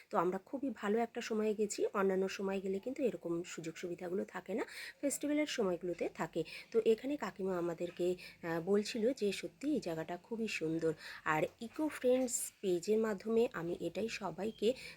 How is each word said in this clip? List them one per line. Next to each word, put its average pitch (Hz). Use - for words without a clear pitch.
তো -
আমরা 180
খুবই 269
ভালো 208
একটা 240
সময়ে 214
গেছি, 208
অন্যান্য 190
সময় 196
গেলে 190
কিন্তু 262
এরকম 170
সুযোগ 160
সুবিধাগুলো 180
থাকে 185
না, 320
ফেস্টিভ্যালের 294
সময়গুলোতে 185
থাকে। 165
তো 233
এখানে 262
কাকিমা 190
আমাদেরকে, 175
আহ, 170
বলছিল 214
যে 208
সত্যি -
এই 190
জায়গাটা 165
খুবই 226
সুন্দর। 160
আর 156
ইকো 302
ফ্রেন্ডস 254
পেজের 190
মাধ্যমে 220
আমি 170
এটাই 202
সবাইকে 185